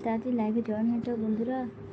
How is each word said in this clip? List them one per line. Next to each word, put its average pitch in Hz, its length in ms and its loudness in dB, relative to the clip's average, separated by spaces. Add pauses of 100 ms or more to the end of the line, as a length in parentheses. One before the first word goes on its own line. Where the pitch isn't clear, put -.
তাড়াতাড়ি 226 340 0
লাইভে 220 280 2
জয়েন 220 240 0
হয়ে 233 140 0
যাও 240 180 0
বন্ধুরা। 226 360 0 (340)